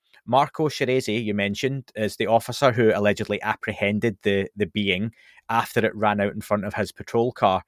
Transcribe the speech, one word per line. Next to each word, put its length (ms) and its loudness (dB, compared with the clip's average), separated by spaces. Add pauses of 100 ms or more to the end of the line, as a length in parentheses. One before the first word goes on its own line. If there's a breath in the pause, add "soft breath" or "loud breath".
(240 soft breath)
Marco 440 0
Sceresi, 560 0
you 100 -2
mentioned, 600 -2
is 220 -4
the 120 -2
officer 440 2
who 200 4
allegedly 500 0
apprehended 800 -2
the, 340 0
the 100 0
being 460 -2 (360 soft breath)
after 360 0
it 100 0
ran 260 0
out 120 0
in 80 -8
front 240 -2
of 100 -6
his 180 -4
patrol 400 -2
car. 360 2